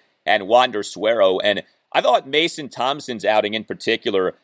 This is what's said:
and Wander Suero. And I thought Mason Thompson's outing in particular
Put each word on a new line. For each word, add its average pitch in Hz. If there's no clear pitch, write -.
and 101
Wander 117
Suero. 95
And 101
I 135
thought 196
Mason 151
Thompson's 123
outing 107
in 107
particular 98